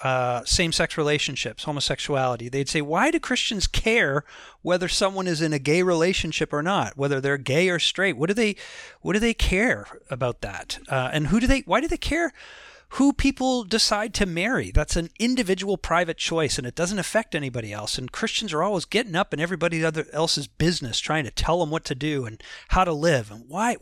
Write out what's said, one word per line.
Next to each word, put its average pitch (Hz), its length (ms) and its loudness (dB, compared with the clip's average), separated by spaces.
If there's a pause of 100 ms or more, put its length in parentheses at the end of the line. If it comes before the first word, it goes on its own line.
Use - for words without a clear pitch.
uh, 123 420 0
same-sex 165 520 0
relationships, 147 680 -2
homosexuality. 131 840 -2
They'd 135 200 -2
say, 160 120 -2
"Why 170 300 2
do 330 100 0
Christians - 460 0
care 170 580 2 (380)
whether 175 260 2
someone 190 380 0
is 165 160 0
in 160 100 2
a 147 60 2
gay 147 240 2
relationship 175 720 2
or 147 100 0
not, 160 340 0
whether 139 240 0
they're 139 160 2
gay 147 320 2
or 175 100 2
straight? 180 380 2
What 147 120 0
do 202 60 0
they, 214 220 0 (440)
what 160 140 -2
do 208 40 2
they 226 160 2
care 185 520 2 (240)
about 123 300 -4
that? - 380 -10 (100)
Uh, 131 240 -2
and 151 160 0
who 202 120 4
do 247 60 2
they, 262 140 4
why 196 200 0
do 320 80 -2
they 349 80 0
care 330 360 -2 (640)
who 277 180 6
people 262 520 2
decide 208 500 0
to 202 120 2
marry? 175 440 0
That's 147 260 2
an 170 220 -2
individual 202 580 2
private 170 400 0
choice, 160 420 0
and 135 80 -6
it 120 80 -8
doesn't 180 240 -2
affect - 360 -2
anybody 123 380 -6
else. 104 260 -6
And 127 120 -8
Christians - 420 -4
are 156 100 0
always 196 220 0
getting 214 300 -2
up 185 200 0
in 143 60 -4
everybody 165 440 0
other 156 280 -2
else's 151 360 0
business, 147 520 0
trying 151 240 0
to 110 60 -6
tell 170 300 0
them 156 100 0
what 156 140 -2
to 151 100 -6
do 139 300 -4
and 110 180 -12 (260)
how 185 140 4
to 180 100 2
live. 143 380 2
And 113 160 -16
why, 214 360 -2